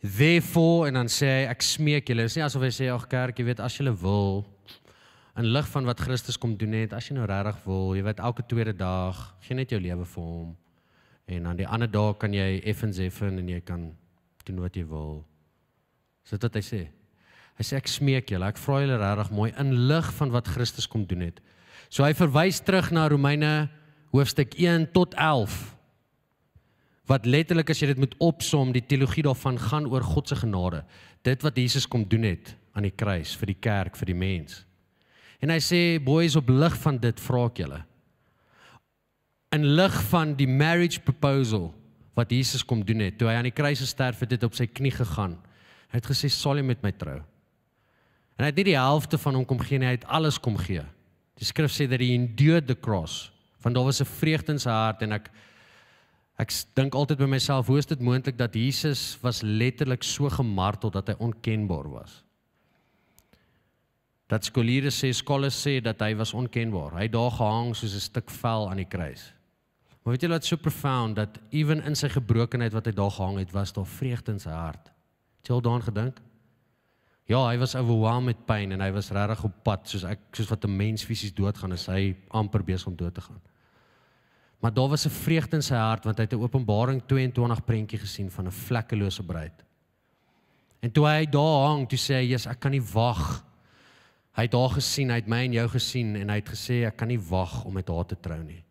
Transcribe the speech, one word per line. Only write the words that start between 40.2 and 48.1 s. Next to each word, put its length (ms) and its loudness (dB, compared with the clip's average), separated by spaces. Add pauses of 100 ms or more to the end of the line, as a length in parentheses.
die 120 2
marriage 520 2
proposal 760 0 (400)
wat 160 0
Jesus 340 0
kom 200 0
doen 160 0
het, 180 -2
toe 100 2
hy 80 2
aan 80 -2
die 80 -2
kruis 280 0
gesterf 400 -2
het, 120 -2
het 120 0
op 120 -2
sy 120 -2
knie 240 -2
gegaan. 460 -2 (520)
Hy 80 -2
het 80 -4
gesê, 240 -2
"Sal 280 0
jy 60 0
met 200 -2
my 80 0
trou?" 300 -8 (1160)